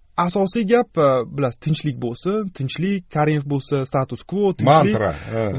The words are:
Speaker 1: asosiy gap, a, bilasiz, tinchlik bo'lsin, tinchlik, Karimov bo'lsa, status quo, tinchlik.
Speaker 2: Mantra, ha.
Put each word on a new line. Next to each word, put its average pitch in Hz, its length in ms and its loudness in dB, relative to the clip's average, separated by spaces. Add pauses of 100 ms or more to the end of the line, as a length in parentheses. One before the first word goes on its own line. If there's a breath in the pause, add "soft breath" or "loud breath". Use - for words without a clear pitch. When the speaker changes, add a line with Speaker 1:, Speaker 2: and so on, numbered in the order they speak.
(120)
Speaker 1:
asosiy 196 520 0
gap, 233 340 2
a, 131 260 4
bilasiz, 135 360 -4
tinchlik 151 380 -2
bo'lsin, 180 500 -4
tinchlik, 180 640 -4
Karimov 151 360 0
bo'lsa, 143 380 -2
status 131 380 -4
quo, 196 320 0
tinchlik. 156 400 4
Speaker 2:
Mantra, 104 180 0
ha. 110 320 -4 (140)